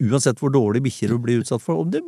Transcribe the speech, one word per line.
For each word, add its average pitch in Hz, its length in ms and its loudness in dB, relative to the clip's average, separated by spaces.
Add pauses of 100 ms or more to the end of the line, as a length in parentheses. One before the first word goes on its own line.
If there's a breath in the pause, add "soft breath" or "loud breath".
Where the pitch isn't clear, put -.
uansett 127 400 2
hvor 143 80 0
dårlig 120 380 2
bikkjer 110 260 -2
du 120 80 -2
blir 117 220 0
utsatt 120 180 -4
for, 165 220 -2
og 175 100 -2
det 311 140 -2